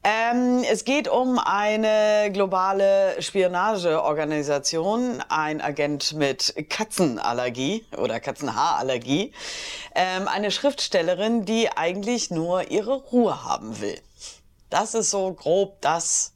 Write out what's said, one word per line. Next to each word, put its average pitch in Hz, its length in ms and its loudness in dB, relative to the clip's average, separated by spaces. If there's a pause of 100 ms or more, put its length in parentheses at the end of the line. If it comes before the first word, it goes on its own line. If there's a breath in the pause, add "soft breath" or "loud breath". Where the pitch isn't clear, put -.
Ähm, 240 640 2
es - 200 0
geht 277 220 0
um 254 300 2
eine 214 920 2
globale 196 880 2
Spionageorganisation, 170 2000 0
ein 156 320 -2
Agent 143 540 -2
mit 139 400 0 (160)
Katzenallergie 127 1120 -2 (140)
oder 117 220 0
Katzenhaarallergie, 135 1120 -2 (600 loud breath)
ähm, 185 320 0
eine 202 240 -2
Schriftstellerin, 202 920 0
die 220 320 2
eigentlich 196 540 -2
nur 175 400 0
ihre 208 240 0
Ruhe 240 500 2
haben 107 380 -4
will. - 180 -6 (680 loud breath)
Das 208 240 0
ist 226 160 0
so 190 240 -2
grob 196 480 0
das - 540 0